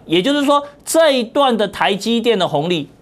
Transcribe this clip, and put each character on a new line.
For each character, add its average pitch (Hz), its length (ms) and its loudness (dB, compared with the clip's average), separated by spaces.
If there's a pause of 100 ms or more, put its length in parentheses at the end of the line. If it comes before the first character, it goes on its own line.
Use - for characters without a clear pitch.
也 165 160 0
就 262 120 0
是 285 120 -2
说， 285 200 0 (200)
这 320 260 2
一 254 120 0
段 254 320 0
的 214 120 0
台 196 260 -2
积 226 280 -2
电 226 180 2
的 170 80 0
红 147 220 -2
利 165 200 -4 (120)